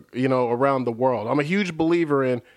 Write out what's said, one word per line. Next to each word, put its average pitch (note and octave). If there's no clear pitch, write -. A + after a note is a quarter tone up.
you B2+
know, B2+
around C3
the A#2+
world. A2+
I'm C3+
a D3
huge F3
believer D#3+
in, B2+